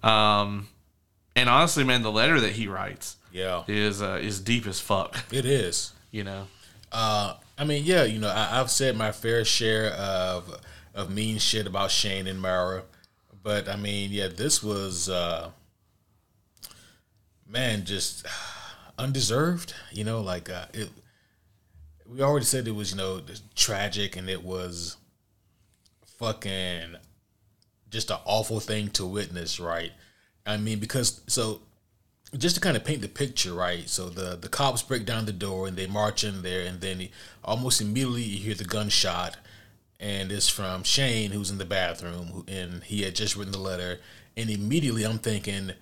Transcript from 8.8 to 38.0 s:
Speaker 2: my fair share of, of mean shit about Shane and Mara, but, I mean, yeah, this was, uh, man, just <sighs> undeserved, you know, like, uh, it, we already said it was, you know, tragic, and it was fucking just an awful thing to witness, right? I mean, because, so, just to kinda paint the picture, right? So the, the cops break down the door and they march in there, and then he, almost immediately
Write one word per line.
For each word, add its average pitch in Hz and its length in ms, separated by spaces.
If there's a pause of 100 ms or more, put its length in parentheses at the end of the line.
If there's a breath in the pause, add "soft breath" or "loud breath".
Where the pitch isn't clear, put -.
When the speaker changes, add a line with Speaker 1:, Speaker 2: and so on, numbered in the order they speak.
Speaker 2:
my 110 160
fair 117 340
share 110 460
of, 92 680 (340 loud breath)
of 98 160
mean 107 280
shit 104 280
about 98 240
Shane 95 360
and 95 140
Mara, 92 420 (600 soft breath)
but, 104 260
I 101 80
mean, 101 340
yeah, 101 180
this 104 340
was, 95 460
uh, 85 420 (2000 loud breath)
man, 110 380
just 92 420 (360 loud breath)
<sighs> - 360
undeserved, 135 760 (180 loud breath)
you 107 120
know, 113 160
like, 90 300
uh, 90 220
it, 101 180 (1160)
we 123 160
already 139 240
said 123 220
it 113 60
was, 104 180
you 95 60
know, 95 240 (320)
tragic, 101 640
and 92 120
it 92 140
was 90 540 (1200)
fucking 92 760 (960)
just 110 200
an 95 140
awful 110 360
thing 107 300
to 98 160
witness, 90 540
right? 85 320 (540 soft breath)
I 104 100
mean, 107 220
because, 113 480
so, 110 340 (760)
just 165 200
to - 40
kinda 175 200
paint 143 220
the 101 60
picture, 120 460
right? 87 340
So 92 200
the, 90 280
the 85 120
cops 135 340
break 120 220
down 113 220
the 104 60
door 95 360
and 92 80
they 92 100
march 104 380
in 98 180
there, 90 240
and 90 140
then 92 200
he, 92 100 (340 loud breath)
almost 123 360
immediately 120 420